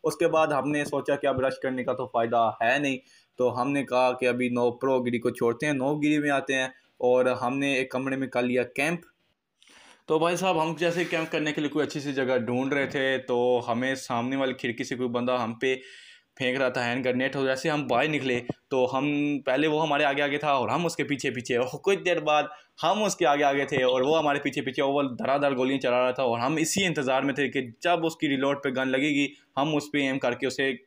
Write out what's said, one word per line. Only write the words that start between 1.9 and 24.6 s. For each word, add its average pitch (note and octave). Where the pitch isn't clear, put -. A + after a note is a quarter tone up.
तो B2
फ़ायदा A#2
है B2
नहीं, C3+
तो B2+
हमने C3+
कहा B2+
कि B2
अभी B2
नौ A#2+
प्रोगिरी B2
को A#2+
छोड़ते A#2
हैं, D3
नौगिरी D3
में D3
आते C3+
हैं। C3
और B2+
हमने C#3
एक C3
कमरे C3
में C3
कर B2
लिया B2
कैंप। D#3+
तो D#3
भाई E3+
साहब F3+
हम D#3+
जैसे E3+
कैंप E3
करने D3+
के D#3
लिए D3
कोई D3
अच्छी C#3+
सी C#3
जगह C3
ढूंढ B2+
रहे C3+
थे, C3+
तो B2
हमें B2
सामने B2+
वाली C3+
खिड़की B2
से B2+
कोई B2
बंदा B2
हम A#2
पे C3
फेंक B2+
रहा C3
था B2+
हैंड B2
ग्रेनेड। B2+
तो C3+
जैसे C3
हम D3
बाहर B2+
निकले C3+
तो B2+
हम, C3+
पहले C#3
वो D3+
हमारे D3+
आगे C#3+
आगे C#3+
था D3
और A#2+
हम E3
उसके D#3
पीछे C3+
पीछे। A#2+
और B2+
कुछ G3
देर E3
बाद D3+
हम G3
उसके F#3
आगे D3
आगे C#3
थे C#3
और B2+
वो D3
हमारे D3
पीछे C#3+